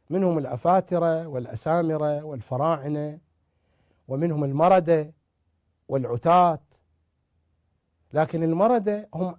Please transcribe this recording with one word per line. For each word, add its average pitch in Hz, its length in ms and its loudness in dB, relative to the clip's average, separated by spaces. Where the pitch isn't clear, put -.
منهم 175 280 0
الأفاترة 165 880 0
والأسامرة 151 960 -2
والفراعنة، 147 920 -4
ومنهم 147 360 -2
المردة 160 680 2
والعتاة، 147 720 2
لكن 160 300 -2
المردة 208 720 0
هم 175 240 -4